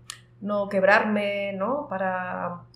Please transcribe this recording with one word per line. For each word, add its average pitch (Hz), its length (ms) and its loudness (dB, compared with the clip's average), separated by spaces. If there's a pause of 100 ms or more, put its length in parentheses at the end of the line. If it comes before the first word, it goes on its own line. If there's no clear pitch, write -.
(400)
no 202 280 -2
quebrarme, 202 840 2
¿no? 240 340 -2
Para 185 720 -4 (160)